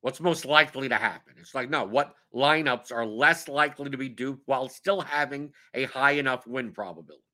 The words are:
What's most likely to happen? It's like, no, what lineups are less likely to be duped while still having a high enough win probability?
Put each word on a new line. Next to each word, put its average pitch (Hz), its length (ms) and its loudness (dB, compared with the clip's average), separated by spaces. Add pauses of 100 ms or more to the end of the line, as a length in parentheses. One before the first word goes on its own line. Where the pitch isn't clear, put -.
What's 127 180 -4
most 165 240 0
likely 135 440 4
to 117 80 2
happen? 101 440 -4
It's - 140 -20
like, 131 160 -4
no, 143 140 0
what 127 300 0 (200)
lineups 139 580 2
are 117 140 -2
less 143 420 2
likely 143 400 -2
to 139 80 -6
be 131 120 -6
duped 131 380 -8
while 131 220 0
still 196 320 -2
having 143 520 -4 (200)
a 131 120 -2
high 135 280 2
enough 135 340 0
win 120 260 -6
probability? 82 500 -12 (120)